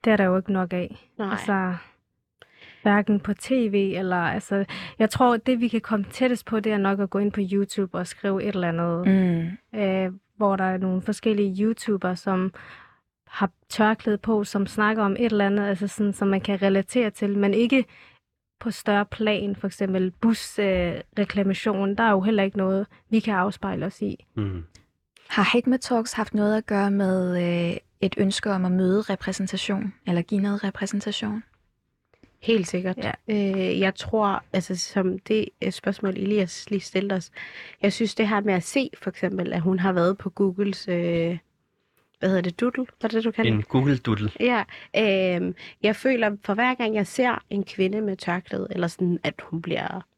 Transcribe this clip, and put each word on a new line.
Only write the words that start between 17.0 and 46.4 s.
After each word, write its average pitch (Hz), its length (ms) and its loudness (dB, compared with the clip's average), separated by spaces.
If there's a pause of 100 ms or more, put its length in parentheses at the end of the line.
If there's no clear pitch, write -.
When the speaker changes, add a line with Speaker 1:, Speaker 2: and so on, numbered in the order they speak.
Speaker 1:
til, 202 280 -2
men 202 160 2
ikke 240 300 4 (760)
på 233 100 -4
større 202 360 0
plan, 202 500 -2
for - 100 -8
eksempel 185 440 0
bus, - 480 0
øh, 208 80 2 (520)
reklamation. 196 760 0
Der 226 80 2
er 226 60 6
jo 196 100 4
heller 208 220 2
ikke 196 160 -2
noget, 190 280 0 (240)
vi 220 100 4
kan 214 140 -2
afspejle 185 520 -2
os - 160 -8
i. - 220 -6 (100)
Speaker 4:
Mm. 95 300 -4 (640)
Speaker 3:
Har - 240 2
Hikmet 247 280 2
Talks 233 320 -2
haft - 220 -4
noget 208 220 2
at 220 100 -4
gøre 202 240 2
med, 185 520 2 (280)
øh, - 60 -4 (240)
et 190 180 0
ønske 202 320 0
om 185 140 0
at 185 80 2
møde 185 300 4
repræsentation, 196 920 -4 (120)
eller 175 160 0
give 202 180 -2
noget 202 240 -2
repræsentation? 208 800 -4 (1000)
Speaker 2:
Helt 214 260 2
sikkert. 185 300 -4
Speaker 1:
Ja. 208 140 -4 (160)
Speaker 2:
Øh, 190 520 0
jeg 190 140 2
tror, 208 580 0
altså, 185 240 -2
som 185 420 0
det, 220 300 0 (140)
øh, 190 100 -2
spørgsmål, 196 400 -4
Elias 190 580 -2
lige 202 100 -2
stillede 196 340 -2
os, 185 160 -4 (520)
jeg 202 100 4
synes, 220 220 -2
det 220 140 0
her 208 120 2
med 202 140 2
at 175 80 0
se, - 320 -2
for - 160 -6
eksempel, 185 420 -4
at 175 80 0
hun 185 180 2
har 190 140 2
været 180 260 2
på 190 120 -8
Googles, 196 580 -2
øh, 170 500 0 (800)
hvad 190 100 0
hedder 190 140 4
det, 175 180 -4
doodle? 247 260 0 (160)
Var 226 60 -2
det 220 80 -2
det, 220 80 0
du 226 60 2
kaldte 226 220 0
Speaker 4:
En 110 60 2
Speaker 2:
det? 107 100 -4
Speaker 4:
Google 135 300 4
Doodle. 107 320 0 (100)
Speaker 2:
Ja. 233 240 2 (320)
Øhm, 185 580 2 (280)
jeg 208 140 2
føler, 233 480 0